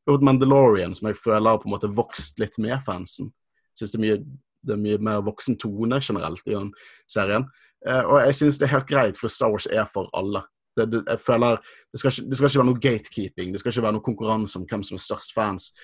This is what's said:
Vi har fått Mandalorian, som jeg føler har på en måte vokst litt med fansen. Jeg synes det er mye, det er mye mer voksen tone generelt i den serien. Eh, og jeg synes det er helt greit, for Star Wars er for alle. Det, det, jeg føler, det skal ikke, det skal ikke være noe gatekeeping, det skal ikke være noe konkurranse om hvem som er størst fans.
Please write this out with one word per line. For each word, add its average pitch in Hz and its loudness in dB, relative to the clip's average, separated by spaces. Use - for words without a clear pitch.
Vi 147 2
har 143 4
fått 135 2
Mandalorian, 131 6
som 107 -6
jeg 98 -4
føler 110 2
har 110 4
på - -14
en 101 -4
måte 104 -4
vokst - -4
litt 110 -4
med 120 -2
fansen. 90 -8
Jeg - -18
synes 107 -10
det 113 -6
er 110 0
mye, 107 2
det 107 -4
er 104 -4
mye 104 0
mer 104 0
voksen 107 -4
tone 113 -2
generelt 90 -6
i 104 -2
den 101 -4
serien. 104 0
Eh, 127 2
og 139 6
jeg 135 4
synes 147 2
det 147 2
er 143 2
helt 131 -2
greit, 123 2
for 117 -4
Star 117 0
Wars 104 -2
er 107 0
for 95 -6
alle. 98 -4
Det, 113 2
det, 113 0
jeg 110 -2
føler, 117 2
det - -10
skal 135 2
ikke, - -8
det 131 -4
skal 143 4
ikke 139 2
være 127 4
noe 123 2
gatekeeping, 104 -4
det 98 -6
skal 120 -4
ikke 120 -2
være 107 0
noe - -8
konkurranse 110 -4
om 90 -10
hvem 104 -6
som 95 -12
er 90 -10
størst - -10
fans. 101 -4